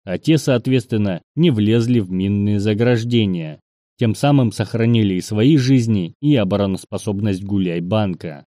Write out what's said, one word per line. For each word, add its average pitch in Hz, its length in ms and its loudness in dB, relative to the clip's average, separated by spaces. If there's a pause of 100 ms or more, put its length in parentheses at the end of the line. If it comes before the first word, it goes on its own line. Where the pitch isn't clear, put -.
а 92 120 -6
те, 151 220 2
соответственно, 117 840 -2 (120)
не 165 160 2
влезли 117 480 2
в 95 120 -2
минные 101 500 0
заграждения, 107 1000 0 (380)
тем 110 160 0
самым 139 380 2
сохранили 110 640 0
и 92 60 -2
свои 113 360 2
жизни, 113 640 2
и 147 160 2
обороноспособность 101 1080 -2
Гуляй-банка. 90 1000 -4 (160)